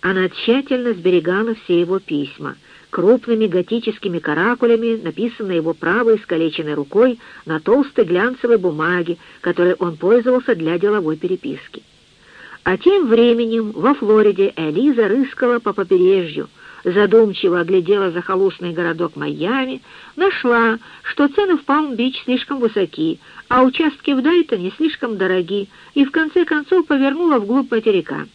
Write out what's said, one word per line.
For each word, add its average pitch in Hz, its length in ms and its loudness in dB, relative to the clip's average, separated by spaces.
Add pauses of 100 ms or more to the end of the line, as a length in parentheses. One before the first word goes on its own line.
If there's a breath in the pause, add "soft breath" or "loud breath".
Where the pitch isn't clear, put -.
Она 185 260 0
тщательно 247 640 -2
сберегала 185 600 0
все 175 260 -2
его 185 200 -2
письма, 143 560 -8 (340 soft breath)
крупными 220 560 2
готическими 190 720 -4
каракулями, 226 840 0
написанные 190 580 -4
его 160 160 -2
правой 214 420 0
искалеченной 160 580 -4
рукой 220 460 0 (260 loud breath)
на 156 140 -4
толстой 247 440 2
глянцевой 226 540 0
бумаге, 170 580 -2 (240 loud breath)
которой 175 340 0
он 170 220 -4
пользовался 240 600 2
для 165 200 -2
деловой 175 400 -2
переписки. - 680 -8 (800 loud breath)
А 185 120 0
тем 359 300 2
временем 226 640 2
во 220 240 0
Флориде 208 600 2
Элиза 214 500 0
рыскала 240 540 0
по 208 120 -4
побережью, 180 760 0 (340 loud breath)
задумчиво 190 800 2
оглядела 185 500 0
захолустный 180 640 -2
городок 170 420 -4
Майами, 202 680 -6 (340 loud breath)
нашла, 233 640 0 (220 loud breath)
что - 260 0
цены 370 280 0
в - 80 -6
Палм-Бич 262 600 -2
слишком 254 340 -4
высоки, 175 600 -4 (280 loud breath)
а 254 140 2
участки 294 480 0
в 262 100 0
Дайтоне 247 560 0
слишком 269 400 -4
дороги, 185 520 -2 (260 loud breath)
и 277 100 4
в 269 60 -4
конце 320 340 0
концов 311 420 0
повернула 285 520 2
вглубь 233 320 0
материка 202 640 0